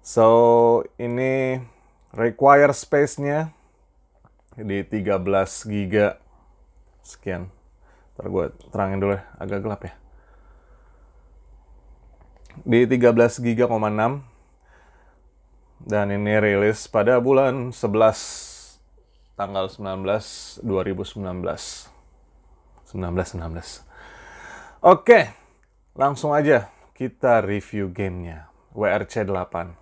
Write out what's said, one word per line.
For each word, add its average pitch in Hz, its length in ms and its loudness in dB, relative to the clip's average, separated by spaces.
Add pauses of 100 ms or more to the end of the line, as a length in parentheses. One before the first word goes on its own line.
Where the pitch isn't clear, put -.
So, 117 960 4
ini 131 640 -4 (560)
require 139 560 4
space-nya 147 800 -2 (1040)
di 98 320 -6
tiga 98 320 -2
belas 95 480 -2
giga 104 480 0 (880)
sekian. 90 480 -12 (640)
Ntar 92 160 -14
gue 92 120 -2 (280)
terangin 98 320 -4
dulu 101 160 0
ya, - 160 -20
agak 98 240 -10
gelap 104 240 -8
ya. 87 80 -14 (2750)
Di 120 240 4
tiga 120 240 4
belas 117 240 4
giga 120 320 0
koma 107 240 -2
enam. 123 320 -4 (1600)
Dan 101 240 -2
ini 104 320 0
rilis 104 480 0
pada 113 320 2
bulan 131 480 0
sebelas, 110 480 2 (1200)
tanggal 98 320 -4
sembilan 95 320 -8
belas, 101 640 -4
dua 98 160 0
ribu 95 240 -4
sembilan 95 400 -10
belas. - 480 -10 (960)
Sembilan 92 240 -8
belas, 90 160 -4
sembilan 85 240 -12
belas. 85 160 -14 (1120)
Oke, 185 400 6 (720)
langsung 143 400 -2
aja 143 400 2 (240)
kita 120 480 0
review 98 480 -6
gamenya, 87 560 -10 (240)
W 107 160 -2
R 101 160 0
C 101 240 -6
delapan. 87 540 -6